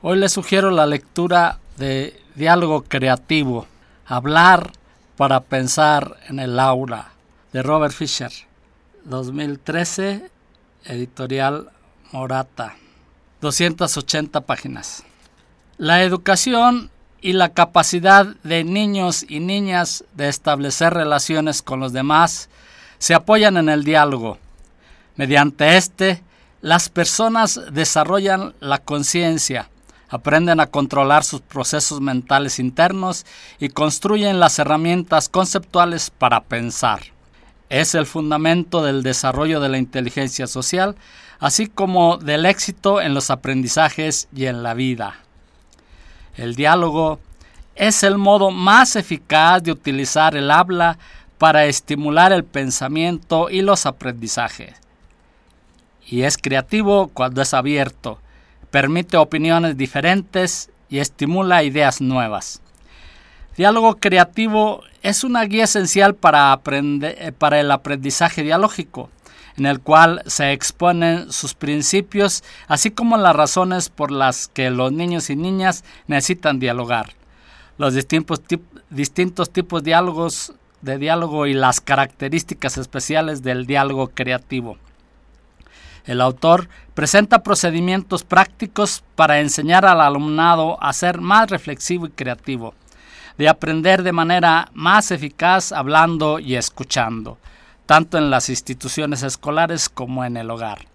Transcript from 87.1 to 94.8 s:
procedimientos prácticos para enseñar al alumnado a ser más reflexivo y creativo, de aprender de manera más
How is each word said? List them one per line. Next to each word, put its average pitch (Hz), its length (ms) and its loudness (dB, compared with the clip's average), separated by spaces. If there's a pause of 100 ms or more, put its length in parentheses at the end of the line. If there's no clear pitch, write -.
procedimientos 180 840 -2
prácticos - 800 0 (120)
para 147 240 4
enseñar 156 480 2
al 170 140 6
alumnado 156 800 2
a 143 140 -2
ser 175 260 -2
más 202 300 4
reflexivo 170 560 -6
y 151 60 -12
creativo, 123 640 -10 (640)
de 151 100 6
aprender 160 540 2
de 180 80 -2
manera 170 640 2
más 185 340 2